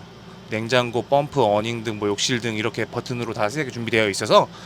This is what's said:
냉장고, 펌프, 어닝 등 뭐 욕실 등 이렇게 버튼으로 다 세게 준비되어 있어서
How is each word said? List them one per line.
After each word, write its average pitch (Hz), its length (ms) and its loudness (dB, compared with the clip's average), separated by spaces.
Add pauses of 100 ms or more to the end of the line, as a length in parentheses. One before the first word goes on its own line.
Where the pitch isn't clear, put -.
(480)
냉장고, 113 540 0
펌프, 143 400 2
어닝 110 400 2
등 110 160 -4
뭐 104 100 -2
욕실 107 320 0
등 113 140 -2
이렇게 107 300 -2
버튼으로 117 500 -6
다 107 140 0
세게 131 240 -4
준비되어 110 380 2
있어서 123 360 4 (200)